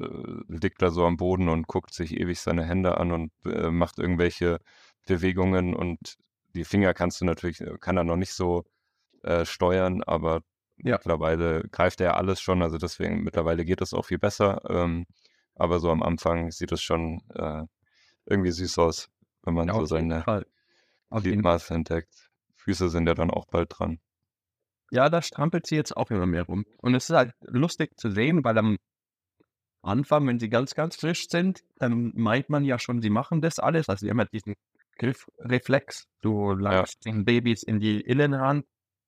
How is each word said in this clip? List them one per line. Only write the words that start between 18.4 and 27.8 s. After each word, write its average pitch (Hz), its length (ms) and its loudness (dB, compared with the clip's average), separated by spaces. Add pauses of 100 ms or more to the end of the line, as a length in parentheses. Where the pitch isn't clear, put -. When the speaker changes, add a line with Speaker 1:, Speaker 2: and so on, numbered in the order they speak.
Speaker 1:
süß 85 280 -4
aus, 82 300 2 (340)
wenn 87 120 -2
man 85 120 0
Speaker 2:
Ja, 87 60 -2
Speaker 1:
so 110 120 -2
Speaker 2:
auf 78 60 -4
jeden 82 200 0
Speaker 1:
seine 80 140 -4
Speaker 2:
Fall. 107 200 -2 (640)
Auf 110 160 -4
jeden 104 180 2
Speaker 1:
Gliedmaße 85 300 2
entdeckt. - 580 -4 (240)
Füße 92 340 0
sind 82 180 2
ja 82 80 4
dann 82 160 0
auch - 160 -4
bald 85 220 0 (100)
dran. 85 200 -4 (920)
Speaker 2:
Ja, 127 180 4
da 165 120 2
strampelt 165 460 -2
sie 156 80 -2
jetzt 151 220 -2
auch 117 140 -2
immer 92 140 2
mehr 87 180 2
rum. 92 220 -4 (120)
Und 127 180 2
es - 140 -2
ist 165 60 4
halt 127 260 4
lustig 151 580 -2